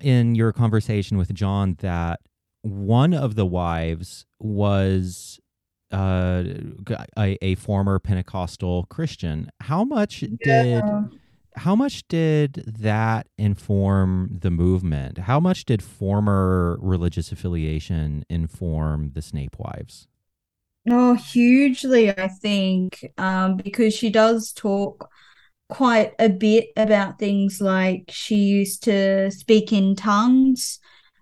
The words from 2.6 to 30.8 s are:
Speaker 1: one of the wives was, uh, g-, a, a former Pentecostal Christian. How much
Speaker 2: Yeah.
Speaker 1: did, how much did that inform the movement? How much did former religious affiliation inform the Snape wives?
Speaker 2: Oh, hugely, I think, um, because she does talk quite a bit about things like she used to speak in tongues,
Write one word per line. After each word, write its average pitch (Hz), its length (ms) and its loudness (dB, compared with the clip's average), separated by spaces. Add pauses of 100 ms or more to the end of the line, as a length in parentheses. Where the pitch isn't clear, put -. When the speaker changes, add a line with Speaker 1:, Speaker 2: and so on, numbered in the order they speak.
Speaker 1:
one 107 520 2
of 135 220 -2
the 104 100 0
wives 85 800 -4 (140)
was, 98 1040 -2 (500)
uh, 92 520 0
g-, 98 520 -10 (220)
a, 98 260 0
a 95 120 0
former 98 440 0
Pentecostal 90 840 -4
Christian. 82 640 -8 (100)
How 170 240 -4
much 247 400 -4 (220)
Speaker 2:
Yeah. 226 360 2
Speaker 1:
did, - 20 -2 (720)
how 185 180 0
much 262 320 -2
did 156 560 0 (160)
that 107 480 0 (100)
inform 98 1040 0
the 90 100 0
movement? 85 640 0
How 117 240 0
much 185 240 0
did 110 180 0
former 95 960 0
religious 87 540 -2
affiliation 78 960 -4
inform 78 880 -4
the 78 60 -8
Snape 71 380 -10
wives? - 480 -14 (840)
Speaker 2:
Oh, 247 260 4
hugely, 254 960 4
I 190 180 -4
think, 190 760 -2 (120)
um, 190 400 0
because 214 360 0
she 226 160 -2
does 220 440 2
talk - 560 -4 (580)
quite 233 500 2
a 233 120 4
bit 214 480 2
about 208 420 2
things 196 400 0
like 185 480 0
she - 280 -4
used 202 480 0
to 196 480 2
speak 214 420 2
in 196 240 2
tongues, 254 840 2 (420)